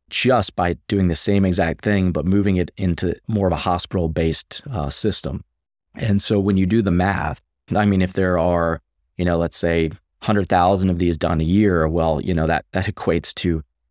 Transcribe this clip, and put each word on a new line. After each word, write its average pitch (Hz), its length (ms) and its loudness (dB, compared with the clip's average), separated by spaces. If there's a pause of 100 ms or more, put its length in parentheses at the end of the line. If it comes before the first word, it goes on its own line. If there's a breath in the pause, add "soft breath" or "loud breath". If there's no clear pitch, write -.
just 123 460 0
by 87 220 -2 (100)
doing 95 220 2
the 80 60 0
same 101 300 2
exact 85 380 0
thing, 98 280 2
but 76 140 -2
moving 98 300 2
it 87 200 -2
into 87 380 -2 (140)
more 101 180 0
of 90 80 2
a - 40 0
hospital-based, 85 1120 -2
uh, 80 180 -6
system. - 540 -4 (500)
And 101 300 0
so 104 160 0
when 98 180 2
you 95 80 2
do 110 160 2
the 98 100 0
math, 90 480 -2 (360)
I 104 80 2
mean, 98 180 2
if 92 120 -2
there 92 260 0
are, 85 420 0 (360)
you 90 80 -2
know, 87 120 0
let's 85 200 -2
say 82 340 0 (300)
hundred 104 260 0
thousand 92 420 2
of 87 100 0
these 87 180 0
done 82 240 0
a - 20 0
year, 90 460 2
well, 80 320 0
you 92 120 -4
know, 80 140 0
that, 80 240 -2
that 95 140 -4
equates - 500 -2
to 82 260 -2 (300)